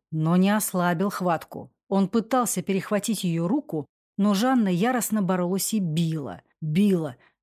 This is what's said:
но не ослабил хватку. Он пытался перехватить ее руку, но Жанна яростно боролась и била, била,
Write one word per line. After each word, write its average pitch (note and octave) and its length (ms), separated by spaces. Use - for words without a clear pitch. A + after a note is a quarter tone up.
но D#3+ 240
не G3 200
ослабил F3+ 540
хватку. - 600
Он G3 200
пытался A#3+ 540
перехватить G3 640
ее E3 240
руку, F3+ 400
но G3+ 160
Жанна A#3 360
яростно G#3+ 520
боролась F#3 520
и G#3+ 60
била, D#3+ 640
била, D#3+ 540